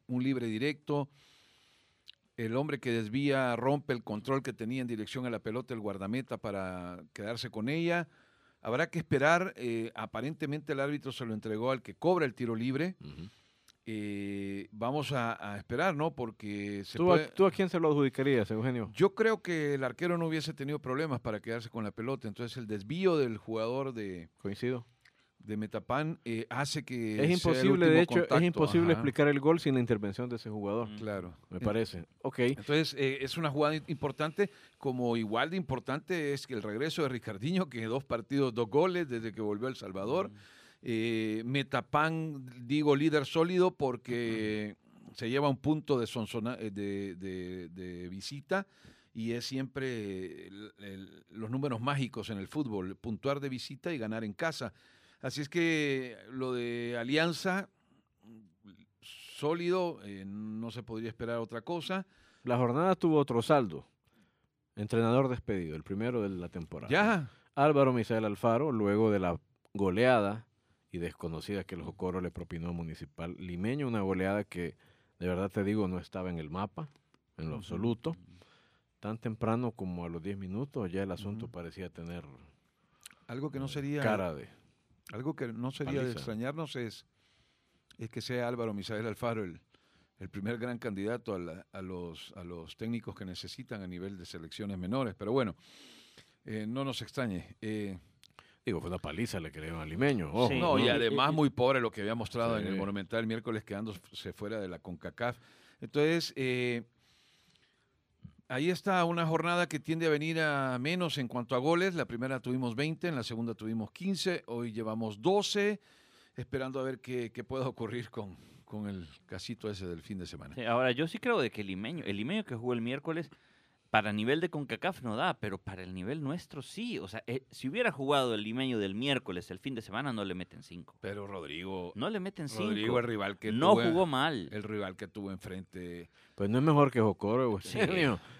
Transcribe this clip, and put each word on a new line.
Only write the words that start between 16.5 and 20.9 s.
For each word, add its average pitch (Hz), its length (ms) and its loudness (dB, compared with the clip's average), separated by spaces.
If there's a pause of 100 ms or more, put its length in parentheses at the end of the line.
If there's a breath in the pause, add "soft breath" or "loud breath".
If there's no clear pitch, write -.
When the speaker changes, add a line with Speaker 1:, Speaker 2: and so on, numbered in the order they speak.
Speaker 1:
se - 140 -6
Speaker 2:
¿Tú 175 80 6
Speaker 1:
puede 165 180 8
Speaker 2:
a, - 100 -10
tú 190 120 8
a 180 40 6
quién 190 200 2
se 175 100 0
lo 160 80 6
adjudicarías, 135 600 6
Eugenio? 113 440 0
Speaker 1:
Yo 190 200 4
creo 220 280 4
que 156 320 0
el 135 100 0
arquero 170 340 0
no 165 80 2
hubiese 156 280 0
tenido 143 240 -4
problemas 135 420 -2